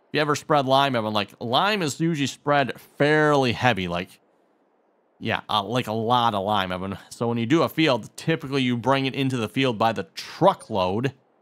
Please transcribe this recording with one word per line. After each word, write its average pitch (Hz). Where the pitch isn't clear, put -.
you 147
ever 147
spread 143
lime, 135
Evan, 107
like, 104
lime 175
is 143
usually 160
spread 143
fairly 147
heavy, 95
like, 87
yeah, 107
uh, 104
like, 123
a 107
lot 117
of 98
lime, 98
Evan. 92
So 120
when 117
you 117
do 151
a 117
field, 131
typically 143
you 123
bring 135
it 127
into 135
the 110
field 127
by 113
the 101
truckload. 113